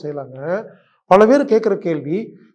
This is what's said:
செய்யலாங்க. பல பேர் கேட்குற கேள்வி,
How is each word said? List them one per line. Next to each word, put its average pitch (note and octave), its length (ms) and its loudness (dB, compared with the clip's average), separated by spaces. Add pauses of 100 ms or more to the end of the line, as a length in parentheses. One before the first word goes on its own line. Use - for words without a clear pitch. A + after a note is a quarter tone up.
செய்யலாங்க. D3 680 -8 (380)
பல G3+ 200 6
பேர் C#4 200 4
கேட்குற A3 320 0
கேள்வி, E3 600 -6 (180)